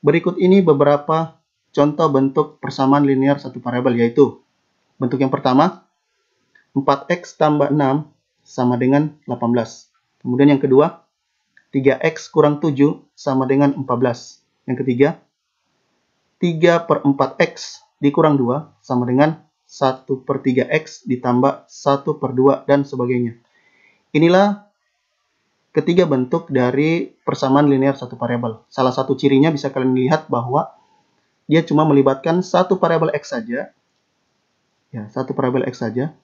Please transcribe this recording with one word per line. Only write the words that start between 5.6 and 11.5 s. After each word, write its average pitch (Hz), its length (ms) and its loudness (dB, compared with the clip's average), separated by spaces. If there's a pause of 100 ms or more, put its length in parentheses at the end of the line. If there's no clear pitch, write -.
empat 139 320 -2
X - 320 -6
tambah 147 320 0
enam 143 400 -2 (320)
sama 123 320 -2
dengan 143 480 0
delapan 120 320 -4
belas. - 400 -8 (240)
Kemudian 131 320 2
yang 139 80 2
kedua, 143 480 2 (640)